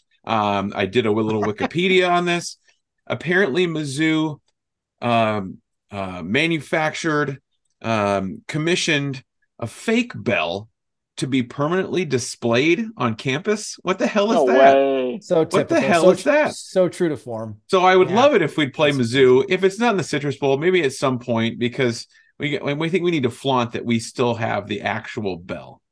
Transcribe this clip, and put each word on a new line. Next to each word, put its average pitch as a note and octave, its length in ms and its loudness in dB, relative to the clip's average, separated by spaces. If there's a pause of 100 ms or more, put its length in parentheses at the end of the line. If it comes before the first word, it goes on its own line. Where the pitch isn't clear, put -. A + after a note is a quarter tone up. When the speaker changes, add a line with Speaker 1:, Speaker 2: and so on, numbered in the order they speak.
(240)
Speaker 1:
Um, G2+ 520 0
I G2+ 120 -2
did A2 180 0
a G#2+ 60 2
little G#2+ 320 0
Speaker 2:
<laughs> - 20 -2
Speaker 1:
Wikipedia F3+ 640 0
on F3 160 2
this. F3 320 -4 (480)
Apparently, E3+ 640 0
Mizzou, D#3 720 -2 (640)
um, A2 560 0 (340)
uh, F#2+ 320 -8
manufactured, D3+ 1160 -2 (400)
um, G2+ 640 -2
commissioned D3+ 760 -2 (360)
a A#2+ 80 -8
fake A#3 480 -2
bell G2 540 -4 (480)
to D3 100 -4
be B2+ 160 0
permanently E3 640 -2
displayed C3+ 840 0 (100)
on A#2+ 180 -2
campus. F#3 680 -4
What F#3 160 -2
the - 80 0
hell G#3 240 0
is F#3 60 2
Speaker 3:
No C#3+ 100 4
Speaker 1:
that? C3+ 280 6
Speaker 3:
way. C3 460 0
Speaker 4:
So F3 180 0
Speaker 1:
What D#3+ 120 0
the F#3 80 2
Speaker 4:
typical. D#4 240 0
Speaker 1:
hell E3+ 200 2
Speaker 4:
So F#3 80 10
Speaker 1:
is F#3 120 0
that? D4 320 0
Speaker 4:
so F#3 340 0
true F3 200 -2
to C#3+ 80 -6
form. A2 500 -12
Speaker 1:
So F#3 180 2
I F#3 100 6
would F#3 140 6
Speaker 2:
Yeah. F3+ 60 0
Speaker 1:
love C#4 180 6
it G3+ 80 4
if D3 160 -2
we'd D3 160 0
play D3 180 2
Speaker 4:
That's B2 220 0
Speaker 1:
Mizzou, C3 340 6
if F#3 160 0
it's F#3+ 140 2
not A#3 140 2
in G3+ 60 0
the D#3+ 60 -2
Citrus C#3+ 340 -4
Bowl, C#3 200 2
maybe F3+ 240 2
at C#3 120 0
some C3 260 -2
point, A2+ 400 -2
because A#2+ 480 -2 (320)
we, D3 180 -4
we D3 320 -4
think D#3+ 140 0
we F3 80 0
need D#3 120 0
to A#2+ 60 2
flaunt B2 440 -2
that - 120 -6
we A#2 140 0
still A#2+ 340 -2
have A2 340 -4
the G2+ 140 -6
actual G2+ 560 -6
bell. E2+ 440 -14 (100)